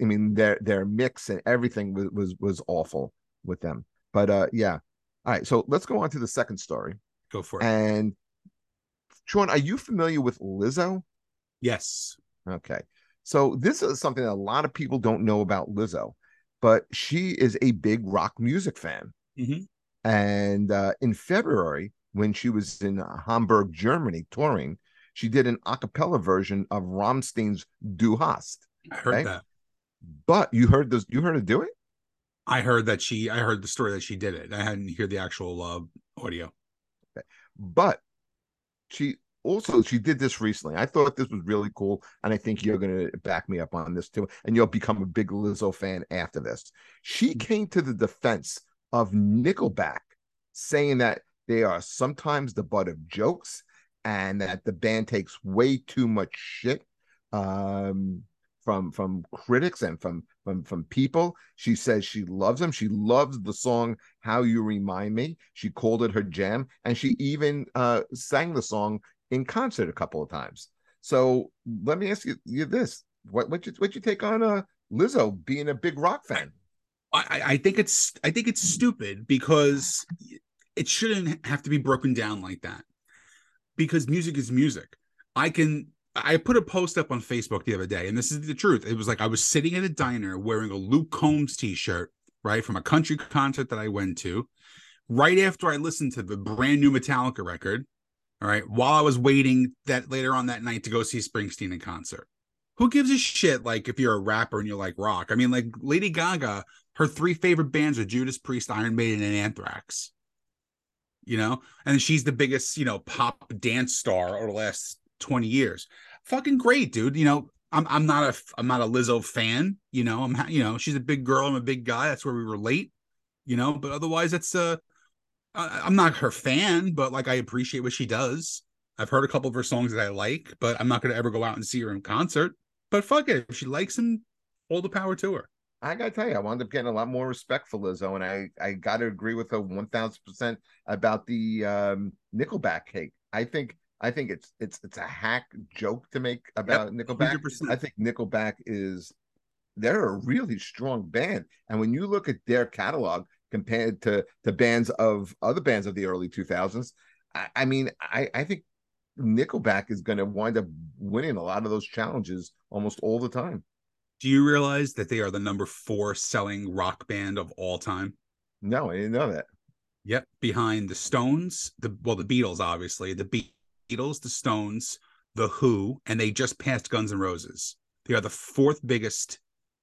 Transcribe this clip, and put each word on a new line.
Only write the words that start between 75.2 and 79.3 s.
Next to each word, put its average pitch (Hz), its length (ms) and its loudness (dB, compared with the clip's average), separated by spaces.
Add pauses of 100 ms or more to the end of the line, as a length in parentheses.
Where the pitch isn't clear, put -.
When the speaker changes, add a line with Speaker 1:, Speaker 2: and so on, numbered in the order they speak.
Speaker 1:
being 147 240 -2
a 147 60 0
big 143 240 -4
rock 180 280 0
fan? 147 260 -6 (600)
Speaker 2:
I, 147 160 2
I, 143 240 0
I 143 40 4
think 190 220 4
it's, - 340 2 (100)
I 151 80 2
think 233 180 0
it's - 140 -2
stupid 113 640 0
because 143 800 4 (720)